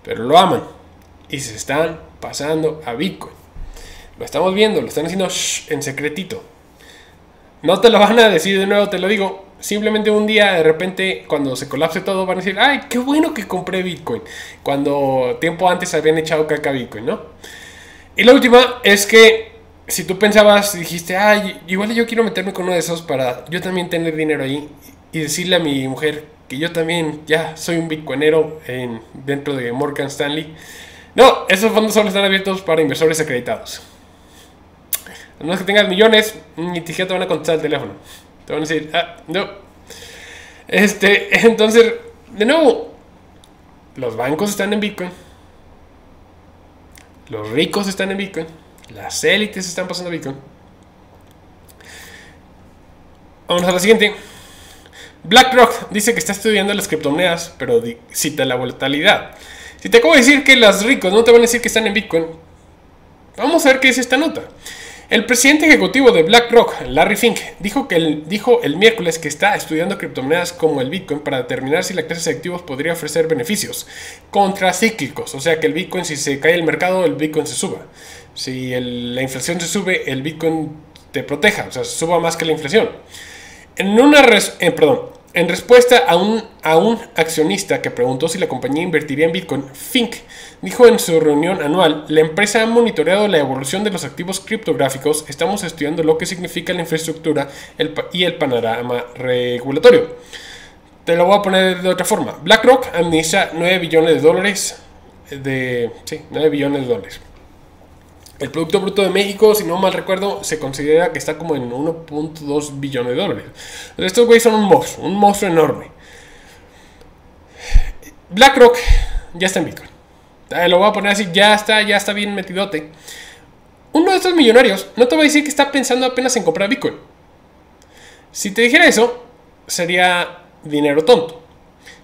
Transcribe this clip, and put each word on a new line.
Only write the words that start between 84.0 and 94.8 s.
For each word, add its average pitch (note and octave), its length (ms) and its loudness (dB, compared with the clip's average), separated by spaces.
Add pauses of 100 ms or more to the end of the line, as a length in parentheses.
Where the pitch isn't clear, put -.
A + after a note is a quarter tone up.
res-, A3 400 4
eh, F3+ 100 2
perdón, - 380 2 (240)
en E3+ 160 0
respuesta A#3+ 580 6
a E3+ 80 4
un, G#3+ 280 0 (200)
a D#3+ 140 2
un A3 200 2 (180)
accionista D#3+ 640 -2
que C3 100 -6
preguntó C3 380 -2
si - 80 -6
la F3+ 100 -2
compañía C3+ 360 -4
invertiría D3+ 420 -2
en E3 60 0
Bitcoin, E3 320 -6 (100)
Fink - 420 -4 (460)
dijo F#3+ 260 4
en G#3+ 120 2
su E3 200 0
reunión D#3 420 0
anual, D#3 480 0
"La D#3 120 4
empresa G3+ 400 0
ha A3 40 2
monitoreado G#3 640 2
la F3+ 120 2
evolución C3+ 440 -4
de G#3 80 -2
los F3 120 -8
activos F3 360 -10
criptográficos, D3+ 880 -4